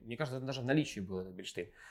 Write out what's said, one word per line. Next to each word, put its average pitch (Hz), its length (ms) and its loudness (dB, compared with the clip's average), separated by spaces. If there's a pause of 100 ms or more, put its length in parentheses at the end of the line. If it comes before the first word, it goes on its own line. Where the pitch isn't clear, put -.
Мне 117 140 -6
кажется, 135 180 0
это 131 100 -4
даже 131 140 -2
в 120 60 -2
наличии 143 340 4
был 92 200 -2
этот 92 120 -6
Бильштейн. 92 360 -6 (220)